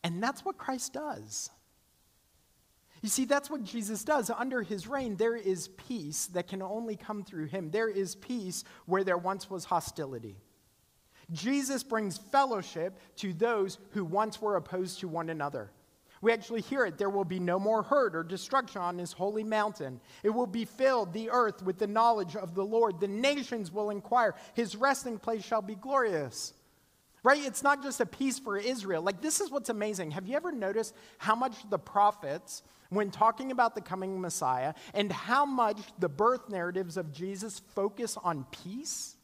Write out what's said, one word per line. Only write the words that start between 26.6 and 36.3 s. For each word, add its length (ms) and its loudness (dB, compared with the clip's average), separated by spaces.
Right? 220 8
It's 180 -4
not 180 4
just 200 -2
a 40 4
peace 320 0
for 200 -2
Israel. 440 0
Like, 200 0
this 180 0
is 100 0
what's 200 -4
amazing. 420 -2
Have 160 -6
you 80 -2
ever 160 -2
noticed 420 -2
how 180 2
much 200 -2
the 100 0
prophets, 840 2
when 220 0
talking 400 2
about 240 4
the 60 -8
coming 380 -6
Messiah, 540 -2
and 160 2
how 360 2
much 340 2
the 100 2
birth 400 2